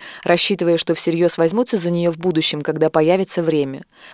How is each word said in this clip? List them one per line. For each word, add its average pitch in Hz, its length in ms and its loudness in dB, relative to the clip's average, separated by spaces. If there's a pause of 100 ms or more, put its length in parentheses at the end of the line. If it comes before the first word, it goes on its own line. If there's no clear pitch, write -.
(240)
рассчитывая, 170 540 2
что 165 160 -2
всерьез 170 440 0
возьмутся 202 400 0
за 170 120 -2
нее 170 220 0
в 160 60 -12
будущем, 160 460 -2
когда 156 260 0
появится 175 540 2
время. 143 400 -2 (300)